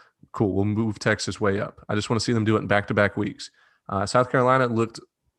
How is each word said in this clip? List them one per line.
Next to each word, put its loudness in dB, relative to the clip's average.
cool, 0
we'll 2
move -2
Texas -2
way 0
up. -10
I -2
just -2
wanna 0
see -2
them 0
do 2
it 2
in -8
back-to-back 2
weeks. -6
Uh, -2
South 2
Carolina 4
looked -2